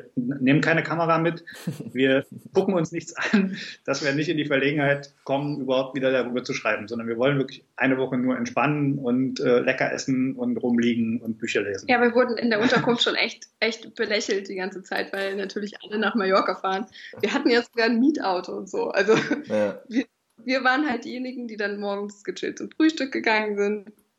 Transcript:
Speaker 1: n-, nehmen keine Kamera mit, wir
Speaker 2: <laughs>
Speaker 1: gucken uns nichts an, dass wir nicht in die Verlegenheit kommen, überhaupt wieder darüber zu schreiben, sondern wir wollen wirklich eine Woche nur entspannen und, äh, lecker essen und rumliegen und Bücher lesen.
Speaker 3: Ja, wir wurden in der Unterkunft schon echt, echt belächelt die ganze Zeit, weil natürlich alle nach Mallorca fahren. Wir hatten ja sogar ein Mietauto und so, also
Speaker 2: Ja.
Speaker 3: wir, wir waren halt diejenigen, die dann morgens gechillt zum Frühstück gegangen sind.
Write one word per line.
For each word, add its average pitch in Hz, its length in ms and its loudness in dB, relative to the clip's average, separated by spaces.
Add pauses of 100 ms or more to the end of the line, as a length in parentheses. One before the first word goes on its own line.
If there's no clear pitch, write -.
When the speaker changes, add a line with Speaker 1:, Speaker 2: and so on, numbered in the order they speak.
(180)
Speaker 1:
n-, 123 240 -2
nehmen 139 180 6
keine 156 240 2
Kamera 165 340 2
mit, 165 280 0 (480)
wir 135 320 4 (140)
Speaker 2:
<laughs> - 140 -20
Speaker 1:
gucken 190 200 4
uns 165 180 0
nichts 165 240 -8
an, 190 400 2 (300)
dass 135 180 -2
wir 139 80 2
nicht 147 160 0
in 165 80 0
die 147 120 0
Verlegenheit 143 640 0 (100)
kommen, 143 380 -2
überhaupt 131 340 0
wieder 131 160 2
darüber 123 320 0
zu 135 100 -6
schreiben, 107 360 -2
sondern 117 180 -6
wir 117 100 -2
wollen 139 200 2
wirklich - 260 -4 (140)
eine 131 200 2
Woche 131 200 -2
nur 127 200 0
entspannen 139 640 0
und, 127 400 0
äh, 127 200 4
lecker 127 340 0
essen 131 420 -2
und 120 220 -2
rumliegen 117 640 0
und 113 160 -6
Bücher 113 240 -2
lesen. 101 260 -6
Speaker 3:
Ja, 240 140 4
wir 240 120 4
wurden 240 240 4
in 240 120 0
der 214 100 2
Unterkunft 240 440 4
schon 208 120 0
echt, - 300 -4 (160)
echt - 340 -4
belächelt 208 540 -2
die 202 60 -6
ganze 190 280 -6
Zeit, 196 300 -6
weil 196 240 -4
natürlich 202 440 -6
alle - 160 -8
nach 208 180 0
Mallorca 190 400 2
fahren. 190 300 -2 (360)
Wir 202 120 0
hatten 277 160 2
ja 240 120 6
sogar 226 240 -2
ein 226 160 4
Mietauto 196 560 0
und 196 120 -10
so, 185 200 -4
also 208 240 4 (320)
Speaker 2:
Ja. 104 420 0
Speaker 3:
wir, 233 160 -2 (400)
wir 254 220 0
waren 269 240 2
halt 233 160 -4
diejenigen, 247 420 -8
die 220 80 -12
dann 208 240 -4
morgens 202 460 -6
gechillt - 320 -6
zum - 140 -10
Frühstück 311 420 2
gegangen 220 440 0
sind. 202 360 -2 (260)